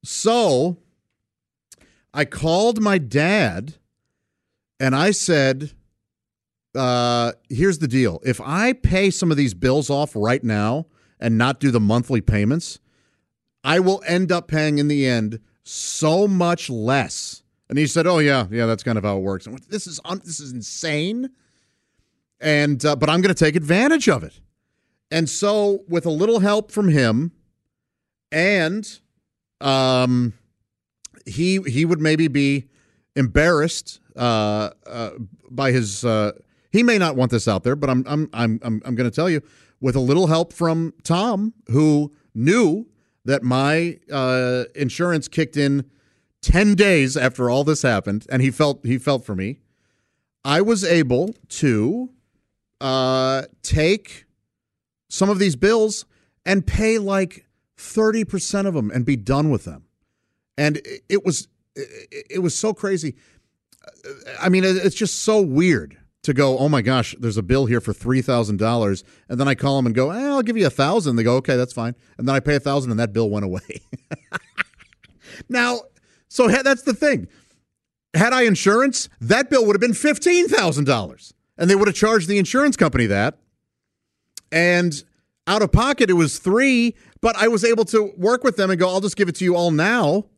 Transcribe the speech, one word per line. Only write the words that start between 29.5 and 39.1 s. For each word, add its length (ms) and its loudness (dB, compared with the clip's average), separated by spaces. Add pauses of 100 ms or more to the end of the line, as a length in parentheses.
um, 720 2 (920)
he, 380 -2
he 200 0
would 160 0
maybe 300 2
be 400 0 (460)
embarrassed, 840 0 (160)
uh, 540 -2 (180)
uh, 240 -12 (380)
by 240 0
his, 320 -2
uh, 260 0 (400)
he 100 4
may 160 4
not 200 0
want 120 2
this 180 0
out 160 0
there, 120 0
but 140 -2
I'm, 180 0
I'm, 260 -2
I'm, 300 -2
I'm, 220 -4
I'm 100 -6
gonna 160 -2